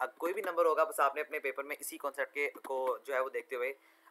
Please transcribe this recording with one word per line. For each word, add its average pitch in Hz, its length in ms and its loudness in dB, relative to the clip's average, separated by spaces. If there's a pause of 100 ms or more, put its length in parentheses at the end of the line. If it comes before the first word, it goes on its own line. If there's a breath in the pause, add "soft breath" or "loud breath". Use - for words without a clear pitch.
अब 127 180 -2
कोई 175 140 -2
भी 208 80 -4
number 175 240 4
होगा 156 200 6
बस - 140 -2
आपने 143 220 4
अपने 151 180 -4
paper 139 240 -2
में 147 180 -8
इसी 160 160 -8
concept 139 360 -4
के, 143 140 0
को 131 580 -2
जो 135 80 -6
है 127 80 4
वो 135 80 -2
देखते 120 260 -6
हुए 131 200 -2 (360 soft breath)